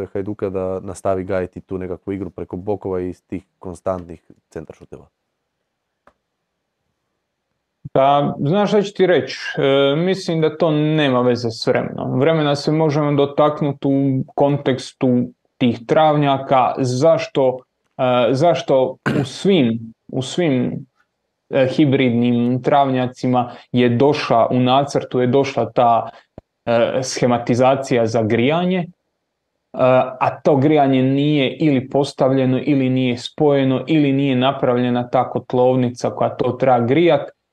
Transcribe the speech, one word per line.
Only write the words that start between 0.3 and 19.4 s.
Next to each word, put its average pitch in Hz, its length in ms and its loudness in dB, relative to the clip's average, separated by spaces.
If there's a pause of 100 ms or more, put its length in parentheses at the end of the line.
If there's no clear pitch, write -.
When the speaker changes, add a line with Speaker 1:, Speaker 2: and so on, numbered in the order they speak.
Speaker 1:
da 92 300 -6
nastavi 95 440 -4
gajiti 92 380 -6
tu 95 160 -10
nekakvu 90 360 -8
igru 92 160 -8
preko 90 280 -12
bokova 95 440 -6
i 92 80 -6
iz - 180 -14
tih 92 160 -10 (160)
konstantnih 87 720 -10 (180)
centaršuteva? - 560 -18 (2750)
Speaker 2:
Pa, 143 480 2
znaš 185 300 0
šta 208 120 4
ću 202 120 -6
ti 190 140 2
reći? 151 300 0 (200)
E, 139 380 2
mislim 180 460 -2
da 156 160 -2
to 160 140 2
nema 151 500 2
veze 117 300 0
s - 160 -6
vremenom. 127 520 -2
Vremena 151 360 2
se 151 160 -2
možemo 151 400 0
dotaknuti 143 760 0
u 139 360 0 (120)
kontekstu 135 880 0 (340)
tih 233 300 0
travnjaka, 143 880 2
zašto, 131 800 0 (400)
e, 123 360 2
zašto 135 640 0 (240)
u - 20 -4
svim, 120 680 0 (140)